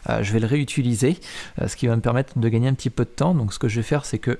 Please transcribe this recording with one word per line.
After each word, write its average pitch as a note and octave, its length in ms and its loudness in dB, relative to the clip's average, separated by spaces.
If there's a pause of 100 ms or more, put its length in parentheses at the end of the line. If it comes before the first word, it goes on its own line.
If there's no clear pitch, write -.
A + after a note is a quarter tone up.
euh, A2+ 140 0
je G2+ 100 -2
vais A2+ 60 4
le A2 80 2
réutiliser, C3 720 2 (420)
euh, - 60 -2
ce - 80 -6
qui B2 140 0
va A#2 80 4
me A2+ 60 0
permettre B2 360 0
de A2+ 100 2
gagner A2+ 200 2
un C3+ 60 2
petit C3 160 -4
peu B2 140 0
de - 60 -8
temps. E3+ 240 2
Donc C#3 200 0
ce - 40 -10
que - 80 -2
je A2 100 0
vais A#2 60 0
faire, D3 220 0
c'est - 160 -4
que B2 200 -2